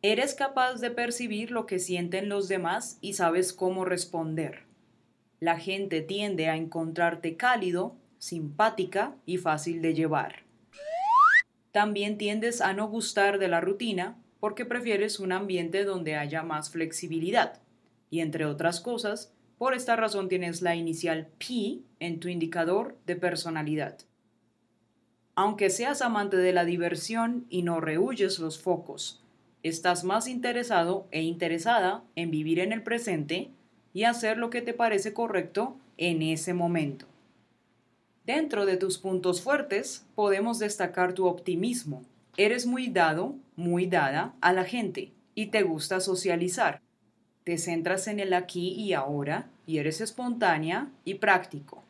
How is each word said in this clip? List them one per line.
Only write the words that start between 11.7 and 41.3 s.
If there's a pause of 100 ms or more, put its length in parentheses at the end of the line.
También
tiendes
a
no
gustar
de
la
rutina (240)
porque
prefieres
un
ambiente
donde
haya
más
flexibilidad. (480)
Y
entre
otras
cosas, (260)
por
esta
razón
tienes
la
inicial (100)
P (200)
en
tu
indicador
de
personalidad. (1400)
Aunque
seas
amante
de
la
diversión
y
no
rehuyes
los
focos, (400)
estás
más
interesado
e
interesada (140)
en
vivir
en
el
presente (420)
y
hacer
lo
que
te
parece
correcto (200)
en
ese
momento. (1160)
Dentro
de
tus
puntos
fuertes,
podemos
destacar
tu
optimismo. (320)